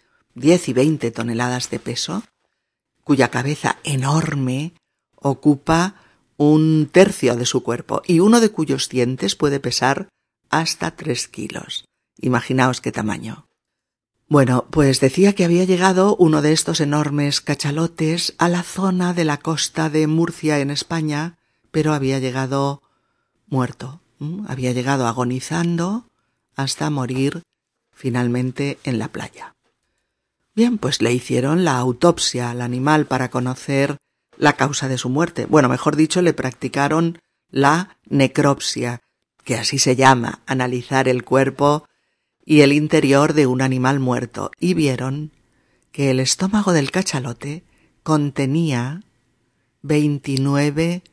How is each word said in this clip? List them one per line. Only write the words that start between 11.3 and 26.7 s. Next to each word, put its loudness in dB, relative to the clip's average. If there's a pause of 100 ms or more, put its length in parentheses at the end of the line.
Imaginaos 0
qué -6
tamaño. -8 (840)
Bueno, 2
pues 2
decía 4
que 2
había 2
llegado 2
uno 4
de 4
estos -2
enormes 0
cachalotes -4
a 2
la 0
zona -2
de -2
la -2
costa -4
de 2
Murcia, 0
en -2
España, -6 (340)
pero 0
había -2
llegado -4 (640)
muerto, -6 (200)
¿m? -10
Había -4
llegado 0
agonizando -4 (480)
hasta -6